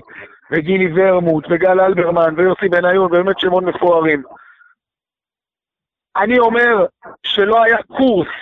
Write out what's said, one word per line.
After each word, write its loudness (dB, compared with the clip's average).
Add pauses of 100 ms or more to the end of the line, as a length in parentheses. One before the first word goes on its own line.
(520)
וגילי -2
ורמוט, 0
וגל 2
אלברמן, 0
ויוסי 0
בניון, 0
באמת 0
שמות 0
מפוארים. 0 (1900)
אני 0
אומר 2 (400)
שלא 0
היה 2
קורס -2 (140)